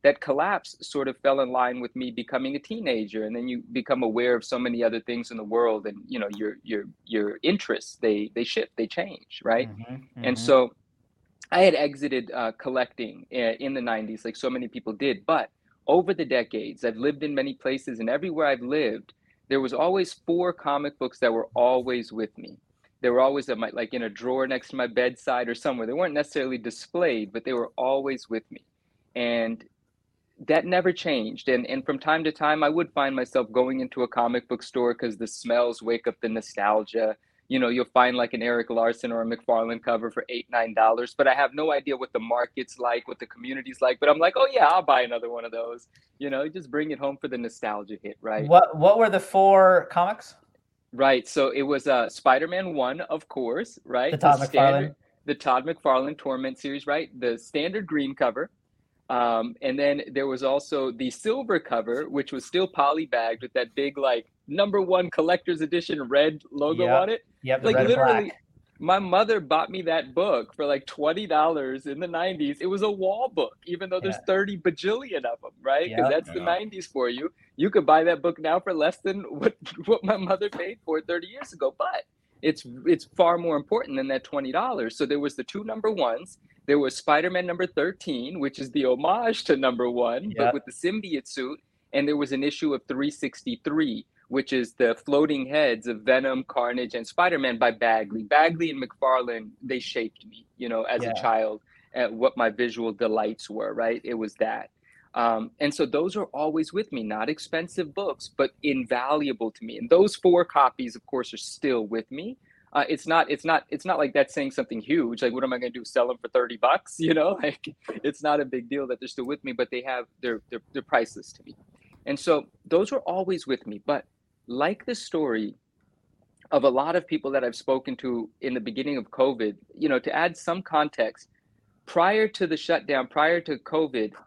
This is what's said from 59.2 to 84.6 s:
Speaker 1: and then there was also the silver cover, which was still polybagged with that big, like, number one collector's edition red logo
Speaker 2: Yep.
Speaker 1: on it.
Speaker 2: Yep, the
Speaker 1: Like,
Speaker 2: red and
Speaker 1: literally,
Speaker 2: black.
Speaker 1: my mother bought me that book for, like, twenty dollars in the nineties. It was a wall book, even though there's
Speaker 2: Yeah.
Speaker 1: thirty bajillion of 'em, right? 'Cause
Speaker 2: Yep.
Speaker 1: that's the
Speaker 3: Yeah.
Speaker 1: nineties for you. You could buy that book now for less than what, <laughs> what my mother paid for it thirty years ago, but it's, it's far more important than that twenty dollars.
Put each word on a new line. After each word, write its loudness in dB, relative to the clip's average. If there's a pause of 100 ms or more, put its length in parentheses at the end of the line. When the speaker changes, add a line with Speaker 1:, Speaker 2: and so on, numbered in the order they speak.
Speaker 1:
and -2
then 2 (100)
there -2
was -4
also 0
the -6
silver -2
cover, -4
which -4
was -8
still 0
polybagged 0
with -14
that -2
big, -2
like, 0 (200)
number 0
one 0
collector's 0
edition -2
red 2
logo 0
Speaker 2:
Yep. 6
Speaker 1:
on 0
it. -4 (220)
Speaker 2:
Yep, 0
the -4
Speaker 1:
Like, 4
Speaker 2:
red 6
and 4
Speaker 1:
literally, 4
Speaker 2:
black. -20 (380)
Speaker 1:
my 2
mother 2
bought 0
me -8
that -2
book 0
for, -4
like, 0
twenty -2
dollars 0
in -8
the -4
nineties. -4
It -4
was -2
a 0
wall -2
book, -2
even -8
though -2
there's -4
Speaker 2:
Yeah. -16
Speaker 1:
thirty 0
bajillion -2
of -4
'em, -16 (100)
right? 0
'Cause 0
Speaker 2:
Yep. 4
Speaker 1:
that's 0
the -6
Speaker 3:
Yeah. -8 (120)
Speaker 1:
nineties -10
for -2
you. -6 (240)
You 2
could 2
buy 8
that 2
book 0
now 0
for -4
less 0
than -4
what, -8
<laughs> -14
what 2
my 0
mother -2
paid -10
for -2
it -8
thirty -4
years -16
ago, -2
but -4 (380)
it's, -2 (200)
it's 2 (100)
far 4
more -2
important -2
than -2
that -2
twenty -6
dollars. -2